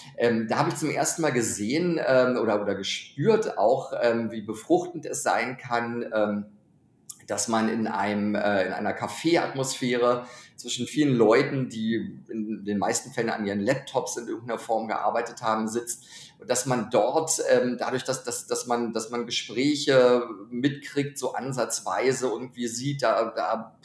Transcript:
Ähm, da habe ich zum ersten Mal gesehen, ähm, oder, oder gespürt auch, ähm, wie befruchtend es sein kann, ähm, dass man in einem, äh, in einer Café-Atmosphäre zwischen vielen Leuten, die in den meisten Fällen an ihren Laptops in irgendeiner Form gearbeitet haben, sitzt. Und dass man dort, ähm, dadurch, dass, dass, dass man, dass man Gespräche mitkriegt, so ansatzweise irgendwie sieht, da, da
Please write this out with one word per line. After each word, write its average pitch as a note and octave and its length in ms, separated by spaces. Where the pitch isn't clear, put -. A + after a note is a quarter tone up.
Ähm, A2+ 300
da A#2 120
habe D3+ 100
ich - 60
zum D3+ 160
ersten D#3 320
Mal D3 80
gesehen, B2 720
ähm, B2+ 320
oder, G#2+ 240
oder G2+ 140
gespürt F3 840
auch, C3+ 420
ähm, A#2 320
wie A2 120
befruchtend D#3+ 640
es - 160
sein A#2 340
kann, A#2+ 560
ähm, G#2 320
dass G2+ 220
man A2 220
in A2 180
einem, G#2 480
äh, G2 320
in F#2 60
einer G2 220
Café-Atmosphäre B2 1300
zwischen A#2+ 300
vielen C#3+ 300
Leuten, B2 540
die A2 600
in G#2+ 340
den G2+ 140
meisten G2+ 340
Fällen A2+ 200
an G#2 160
ihren G2+ 120
Laptops B2+ 580
in A#2 100
irgendeiner A2+ 320
Form A2 280
gearbeitet A2+ 540
haben, A2 260
sitzt. - 380
Und - 100
dass B2 180
man A#2+ 240
dort, C3 580
ähm, B2 300
dadurch, B2 240
dass, - 200
dass, - 220
dass A#2+ 220
man, A#2+ 260
dass A2 160
man A#2+ 160
Gespräche B2+ 1000
mitkriegt, C#3 680
so - 160
ansatzweise A#2+ 960
irgendwie A#2+ 400
sieht, B2+ 340
da, A2+ 340
da A2 500